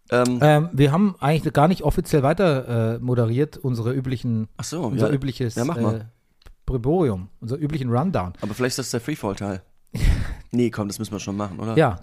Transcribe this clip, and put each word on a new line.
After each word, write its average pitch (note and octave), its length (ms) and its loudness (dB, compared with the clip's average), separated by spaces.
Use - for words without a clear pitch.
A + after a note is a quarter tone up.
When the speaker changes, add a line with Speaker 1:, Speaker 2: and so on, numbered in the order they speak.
Speaker 1:
Ähm. B2 300 2
Speaker 2:
Ähm, D3+ 320 6
wir C#3 180 4
haben F#3+ 280 2
eigentlich D3+ 340 0
gar C#3+ 140 6
nicht F3+ 160 0
offiziell D3+ 400 2
weiter, C3 720 2
äh, A#2 40 -8
moderiert, B2 580 0
unsere B2 360 -2
üblichen, B2 540 -2
Speaker 1:
Ach A#2 80 -8
so, E3 180 -6
Speaker 2:
unser A2+ 260 2
Speaker 1:
ja. - 40 2
Speaker 2:
übliches, C3 420 -4
Speaker 1:
Ja, A#2 100 0
mach C#3+ 140 -2
mal. A2+ 220 0
Speaker 2:
äh, G#2+ 40 -14
Brimborium, B2+ 640 0
unser A#2 180 -6
üblichen C#3+ 320 -4
Rundown. A#2+ 520 0
Speaker 1:
Aber G#2 120 -6
vielleicht B2 200 -2
ist - 60 -6
das B2+ 120 -6
der A#2 100 -2
Freefall-Teil. G2+ 600 -6
Speaker 2:
<laughs> A2 80 -4
Speaker 1:
Nee, A#2+ 140 2
komm, G#2+ 180 -4
das G2+ 120 -8
müssen G#2 140 -6
wir G2 60 -4
schon G2 160 -6
machen, G2+ 240 -6
oder? A2+ 160 -4
Speaker 2:
Ja, C3+ 280 2